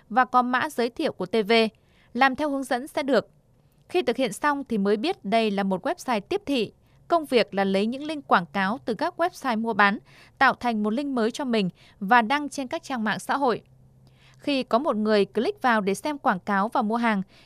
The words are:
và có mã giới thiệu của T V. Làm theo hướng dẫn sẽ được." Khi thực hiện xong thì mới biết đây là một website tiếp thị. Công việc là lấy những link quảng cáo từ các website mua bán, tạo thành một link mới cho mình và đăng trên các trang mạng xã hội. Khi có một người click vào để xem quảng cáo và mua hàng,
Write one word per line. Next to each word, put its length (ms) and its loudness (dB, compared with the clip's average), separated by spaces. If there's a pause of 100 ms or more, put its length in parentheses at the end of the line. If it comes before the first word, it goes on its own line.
và 160 2
có 180 2
mã 280 -2
giới 200 0
thiệu 220 -2
của 140 -6
T 80 -4 (140)
V. 40 2 (640)
Làm 220 2
theo 140 -2
hướng 140 -2
dẫn 220 -4
sẽ 160 -6
được." 260 2 (600)
Khi 140 0
thực 140 -2
hiện 160 -2
xong 320 -2
thì 140 -2
mới 180 2
biết 280 -4
đây 260 0
là 120 -2
một 240 -4
website 340 -4
tiếp 260 -4
thị. 260 -2 (360)
Công 160 2
việc 300 2
là 100 0
lấy 220 0
những 180 -6
link 240 -8
quảng 240 4
cáo 320 0
từ 100 -4
các 260 -4
website 400 -2
mua 120 -2
bán, 260 4 (400)
tạo 160 6
thành 280 -2
một 80 0
link 240 -4
mới 160 0
cho 140 -6
mình 260 0 (300)
và 220 4
đăng 260 -2
trên 180 -8
các 160 -8
trang 220 -6
mạng 140 -2
xã 180 -4
hội. 260 0 (760)
Khi 240 0
có 160 0
một 180 0
người 280 2
click 380 -4
vào 180 2
để 140 0
xem 240 -4
quảng 200 0
cáo 300 0
và 140 0
mua 140 -2
hàng, 260 0 (240)